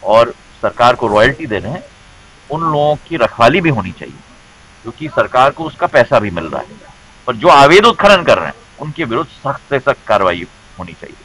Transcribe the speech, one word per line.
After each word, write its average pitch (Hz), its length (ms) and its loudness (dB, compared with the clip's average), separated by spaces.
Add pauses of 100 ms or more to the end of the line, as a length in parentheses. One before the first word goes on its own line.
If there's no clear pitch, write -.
और 113 300 2 (280)
सरकार 120 340 0
को 120 120 -4
रॉयल्टी 123 380 0
दे 107 140 -6
रहे 98 120 -10
हैं, 180 120 -12 (680)
उन 156 100 -6
लोगों 151 340 0
की 165 220 -12
रखवाली 123 440 2
भी 165 80 0
होनी 98 220 -4
चाहिए, - 280 -18 (640)
क्योंकि 131 260 -14
सरकार 131 420 0
को 160 140 -8
उसका - 240 -6
पैसा 127 320 2
भी 104 120 -4
मिल 85 140 -8
रहा 69 160 -10
है। - 220 -20 (440)
पर 123 80 -6
जो 113 120 -2
अवैध 160 380 6
उत्खनन 202 380 2
कर 123 140 2
रहे 85 80 -4
हैं, 71 80 -10 (280)
उनके 156 220 -10
विरुद्ध 135 260 -6
सख्त - 400 -10
से 143 100 -2
सख्त - 280 -4
कार्रवाई 90 380 0 (340)
होनी 87 140 -16
चाहिए। 71 320 -20